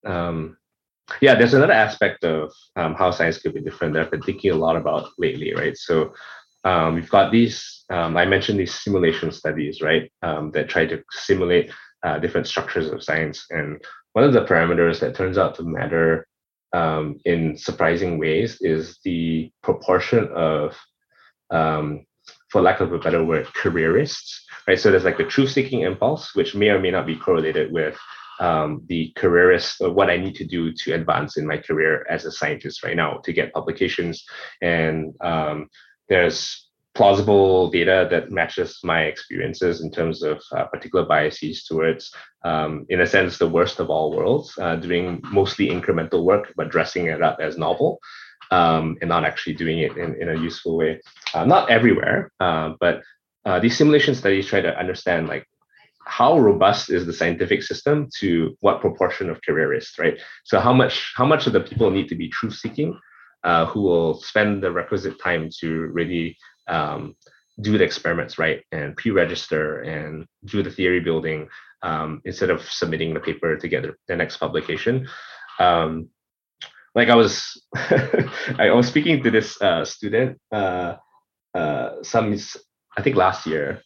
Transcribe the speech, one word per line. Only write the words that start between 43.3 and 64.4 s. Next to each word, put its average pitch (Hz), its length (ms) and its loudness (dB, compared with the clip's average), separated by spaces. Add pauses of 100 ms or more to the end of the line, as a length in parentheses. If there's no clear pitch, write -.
the 82 200 2
worst 85 240 2
of 80 120 -4
all 78 220 0
worlds, 123 300 0 (180)
uh, 85 100 0 (120)
doing 87 200 -2 (340)
mostly 98 260 0 (100)
incremental 85 440 0 (100)
work, 104 140 4 (140)
but 80 180 -4
dressing 85 280 -2 (100)
it 78 140 -4
up 80 80 -2 (100)
as 78 100 -6 (100)
novel, 92 240 0 (680)
um, 80 260 4 (160)
and 85 140 -4
not 80 160 2
actually - 320 -8
doing 82 240 0
it - 60 -4 (100)
in, 82 80 -4 (120)
in 85 120 -4
a 80 40 -4 (100)
useful - 320 -6
way. 80 120 0 (420)
Uh, 82 100 0 (100)
not - 80 4 (140)
everywhere, 113 420 4 (280)
uh, 80 220 -2 (160)
but, 85 100 4 (520)
uh, 90 160 0
these 117 180 2
simulation 147 420 4
studies 98 280 0
try 98 180 2
to - 40 -2 (120)
understand, 90 380 -2 (120)
like, 71 100 -10 (760)
how 131 140 6 (160)
robust 98 360 4 (120)
is 90 100 0
the 85 140 -6
scientific 85 400 0 (100)
system - 260 0 (240)
to 101 80 -2 (360)
what 98 220 2
proportion 90 440 -2
of 76 60 -8 (100)
careerists, 73 560 -2
right? 85 140 2 (340)
So - 40 2 (120)
how 123 60 6 (100)
much, - 120 2 (240)
how 127 140 4
much 151 140 2
of 123 60 0
the 98 180 2
people 107 260 2
need 98 160 -2
to - 100 -6
be 80 140 -8
truth-seeking, 143 540 -6 (600)
uh, 82 200 4
who 107 180 -4
will 82 260 4 (160)
spend 104 200 2 (140)